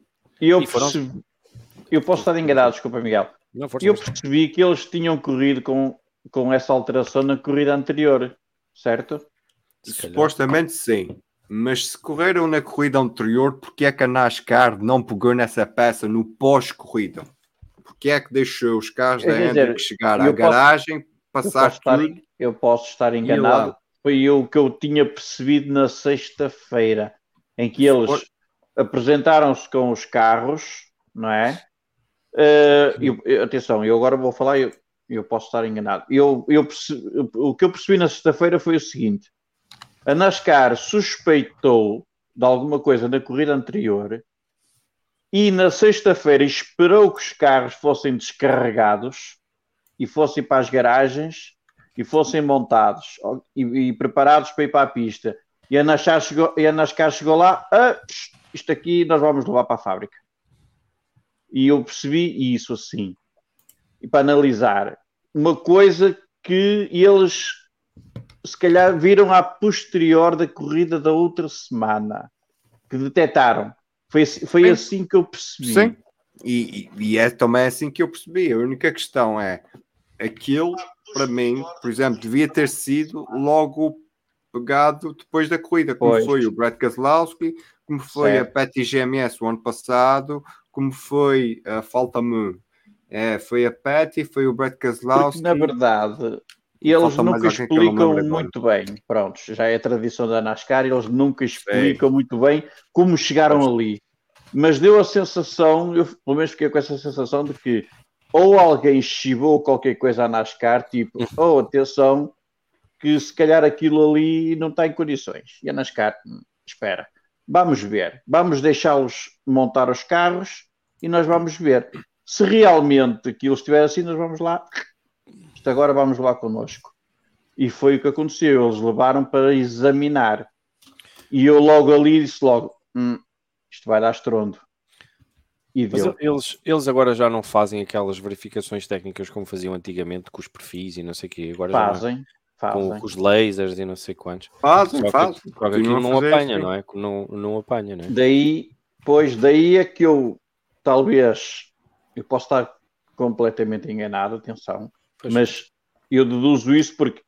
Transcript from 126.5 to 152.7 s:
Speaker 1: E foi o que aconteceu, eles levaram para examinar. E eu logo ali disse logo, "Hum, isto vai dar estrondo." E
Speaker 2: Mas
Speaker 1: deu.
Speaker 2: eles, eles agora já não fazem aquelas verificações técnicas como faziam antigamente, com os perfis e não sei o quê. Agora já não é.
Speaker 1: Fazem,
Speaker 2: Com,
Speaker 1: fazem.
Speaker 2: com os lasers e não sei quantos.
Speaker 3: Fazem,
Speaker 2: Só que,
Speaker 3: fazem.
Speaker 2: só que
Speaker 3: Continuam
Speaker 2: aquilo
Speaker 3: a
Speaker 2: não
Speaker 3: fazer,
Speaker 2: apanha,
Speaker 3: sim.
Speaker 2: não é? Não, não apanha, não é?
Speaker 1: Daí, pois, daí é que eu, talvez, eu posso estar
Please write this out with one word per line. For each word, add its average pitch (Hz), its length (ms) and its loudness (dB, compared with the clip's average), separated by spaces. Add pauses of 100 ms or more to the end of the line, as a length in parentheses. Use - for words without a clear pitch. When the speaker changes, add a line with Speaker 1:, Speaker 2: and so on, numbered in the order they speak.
Speaker 1:
E 131 120 -2
foi 139 280 2
o 135 40 -8
que 143 60 -2
aconteceu, 143 600 2
eles 110 140 -4
levaram 127 420 0
para 135 300 2
examinar. 131 920 0 (840)
E 135 140 2
eu 147 140 8
logo 147 340 8
ali 151 280 6
disse 139 240 -6
logo, 117 300 2 (200)
"Hum, 123 220 -4 (540)
isto - 180 -20
vai 110 120 2
dar 113 100 0
estrondo." 110 480 -6 (1160)
E 123 140 -2
Speaker 2:
Mas 101 160 -2
Speaker 1:
deu. 175 160 -2
Speaker 2:
eles, 147 460 -4
eles 156 220 -2
agora 127 260 2
já 117 160 2
não 113 140 -4
fazem 104 360 0
aquelas 98 380 -6
verificações 101 680 -12
técnicas 95 420 -10
como 101 160 -14
faziam 92 280 -10
antigamente, 90 580 -12
com - 100 -20
os - 60 -20
perfis 90 500 -18
e 87 60 -12
não 87 100 -14
sei - 140 -16
o - 20 -20
quê. 82 240 -14
Agora 90 180 -8
já 117 80 2
não 107 60 2
é. 101 80 0
Speaker 1:
Fazem, 120 240 -8
Speaker 2:
Com, 135 60 -18 (340)
Speaker 1:
fazem. 104 420 -6
Speaker 2:
com 107 60 -14
os 95 100 -14
lasers 98 640 0
e 95 60 -8
não 92 100 -10
sei 92 200 -16
quantos. 90 340 -16 (100)
Speaker 3:
Fazem, 165 420 2
Speaker 2:
Só 107 40 -2
que, 101 60 -2
Speaker 3:
fazem. 170 240 0
Speaker 2:
só - 60 -20
que - 100 -20
Speaker 3:
Continuam 104 280 -4
Speaker 2:
aquilo 117 180 2
Speaker 3:
a 127 40 -2
Speaker 2:
não 123 140 -2
Speaker 3:
fazer, 147 180 2
Speaker 2:
apanha, 143 240 0
Speaker 3:
sim. 95 60 -4
Speaker 2:
não 92 100 -6
é? 98 100 -8 (120)
Não, 101 320 -8
não 104 320 -8
apanha, 104 360 -8
não 85 100 -14
é? 87 40 -10
Speaker 1:
Daí, 139 640 0 (340)
pois, 143 320 4
daí 156 400 6
é 185 80 2
que 180 180 -4
eu, 139 380 2 (420)
talvez, 131 880 2 (440)
eu - 80 -12
posso 127 240 -6
estar 127 260 -2 (420)